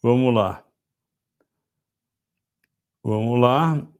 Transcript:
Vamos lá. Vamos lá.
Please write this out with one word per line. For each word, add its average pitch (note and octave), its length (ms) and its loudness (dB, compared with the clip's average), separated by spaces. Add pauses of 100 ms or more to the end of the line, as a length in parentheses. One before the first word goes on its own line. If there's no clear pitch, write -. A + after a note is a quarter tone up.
Vamos B2 320 2
lá. G2 300 -2 (2500)
Vamos A2 380 -2
lá. C#3+ 460 0 (140)